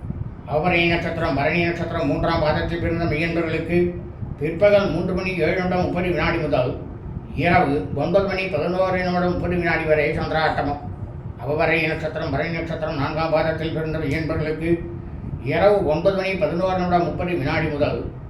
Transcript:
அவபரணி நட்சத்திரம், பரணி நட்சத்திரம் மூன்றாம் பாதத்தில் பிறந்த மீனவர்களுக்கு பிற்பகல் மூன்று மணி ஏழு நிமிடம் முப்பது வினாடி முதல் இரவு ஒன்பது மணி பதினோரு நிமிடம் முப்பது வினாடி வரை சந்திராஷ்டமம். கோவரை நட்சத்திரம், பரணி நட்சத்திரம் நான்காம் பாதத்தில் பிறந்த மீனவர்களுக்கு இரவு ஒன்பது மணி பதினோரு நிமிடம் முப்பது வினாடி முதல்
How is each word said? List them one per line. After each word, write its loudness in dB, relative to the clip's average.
அவபரணி 4
நட்சத்திரம், 0
பரணி 2
நட்சத்திரம் -2
மூன்றாம் 2
பாதத்தில் 0
பிறந்த 0
மீனவர்களுக்கு 0
பிற்பகல் 4
மூன்று 0
மணி -2
ஏழு 2
நிமிடம் 2
முப்பது 0
வினாடி 0
முதல் 2
இரவு 4
ஒன்பது 4
மணி -2
பதினோரு 0
நிமிடம் 2
முப்பது 0
வினாடி 0
வரை 4
சந்திராஷ்டமம். 0
கோவரை 2
நட்சத்திரம், -4
பரணி -2
நட்சத்திரம் -4
நான்காம் -2
பாதத்தில் 0
பிறந்த -2
மீனவர்களுக்கு -2
இரவு 6
ஒன்பது 2
மணி 0
பதினோரு 0
நிமிடம் 2
முப்பது -2
வினாடி 0
முதல் 0